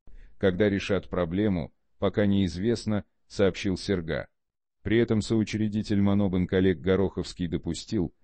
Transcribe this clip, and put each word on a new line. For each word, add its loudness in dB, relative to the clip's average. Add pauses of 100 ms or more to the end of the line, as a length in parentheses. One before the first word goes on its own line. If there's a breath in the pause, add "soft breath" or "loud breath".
(380 soft breath)
Когда 2
решат -2
проблему, -2 (260)
пока 0
неизвестно – 0 (240)
сообщил 0
Серга. -4 (540)
При 2
этом 2
соучредитель 0
Монобанк 2
Олег 4
Гороховский -2
допустил, -4 (120)